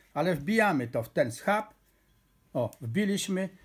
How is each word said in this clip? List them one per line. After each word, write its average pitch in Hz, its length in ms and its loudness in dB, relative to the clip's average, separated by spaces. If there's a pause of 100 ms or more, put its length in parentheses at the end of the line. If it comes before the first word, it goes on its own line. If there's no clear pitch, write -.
(140)
ale 165 200 2
wbijamy 156 540 2
to 120 140 -2
w - 60 -10
ten 127 240 0
schab. 202 420 -2 (760)
O, 117 180 -2 (100)
wbiliśmy 190 680 -2 (160)